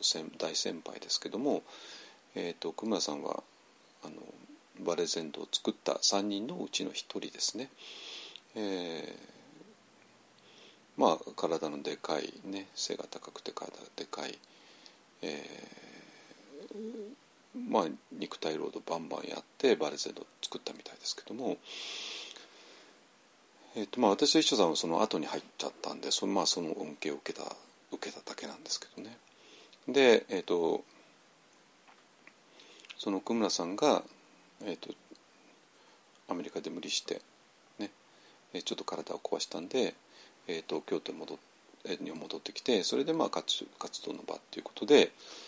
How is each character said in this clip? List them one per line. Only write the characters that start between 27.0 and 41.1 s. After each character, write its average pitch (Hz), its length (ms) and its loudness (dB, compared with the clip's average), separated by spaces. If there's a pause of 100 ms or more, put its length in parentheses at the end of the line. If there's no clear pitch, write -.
恵 78 100 -2
を 71 40 0
受 - 180 -6
け - 60 -10
た、 78 60 -8 (460)
受 - 200 -6
け - 40 -10
た - 140 -14
だ 104 60 -8
け - 120 -8
な 104 80 -10
ん - 80 -16
で - 80 -6
す - 100 -2
け - 60 -16 (100)
ど - 60 -8
ね。 110 140 -14 (720)
で、 127 400 10
え 92 120 0
ー - 20 -2
と、 85 400 4 (2250)
そ - 120 -4
の 98 80 2
奥 117 160 -2
村 110 160 4
さ - 140 0
ん 90 120 -4
が、 131 260 6 (640)
え 101 80 -2
ー - 40 -6
と、 - 140 -12 (1400)
ア - 60 0
メ 87 80 -4
リ - 80 -10
カ - 100 -6
で - 100 -6
無 - 100 -6
理 - 100 -6
し - 100 0
て、 - 220 -4 (560)
ね、 101 120 -6 (640)
え 92 60 -4
ー、 85 40 -6
ち - 100 -4
ょ - 20 -2
っ - 20 -2
と - 80 -4
体 82 300 -4
を - 40 -4
壊 - 220 -2
し - 60 -4
た - 120 -6
ん 87 100 -6
で、 117 260 2 (520)
え 85 120 -2
ー 78 40 -6
と、 80 200 -2
京 80 180 0
都 - 120 -6